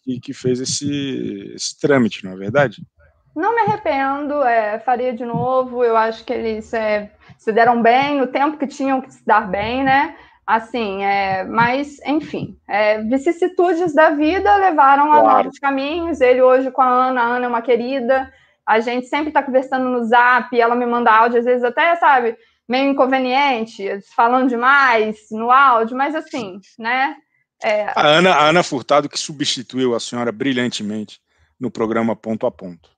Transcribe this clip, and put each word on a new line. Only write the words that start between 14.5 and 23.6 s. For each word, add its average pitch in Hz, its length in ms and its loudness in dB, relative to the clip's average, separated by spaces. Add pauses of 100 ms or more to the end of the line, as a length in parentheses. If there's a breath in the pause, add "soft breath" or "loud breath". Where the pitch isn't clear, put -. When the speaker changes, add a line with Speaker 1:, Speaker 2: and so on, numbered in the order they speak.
Speaker 2:
levaram 302 560 4
a 302 80 8
Speaker 1:
Claro. - 240 4
Speaker 2:
novos 277 140 -10
caminhos. 285 640 -4
Ele 247 180 4
hoje 254 300 4
com 262 100 -2
a 262 80 4
Ana, 254 320 2
a 233 60 2
Ana 247 180 -2
é 247 40 -4
uma 240 120 -2
querida. 254 720 -2 (320 soft breath)
A 220 160 2
gente 247 260 -4
sempre 302 240 -4
tá 285 120 0
conversando 262 480 -2
no 247 140 -2
Zap, 240 540 2
ela 233 160 2
me 247 120 -2
manda 240 260 2
áudio, 233 260 4
às 233 60 0
vezes 247 180 0
até, 302 340 0
sabe, 254 420 2 (280 soft breath)
meio 269 240 0
inconveniente, 254 1120 -2 (140)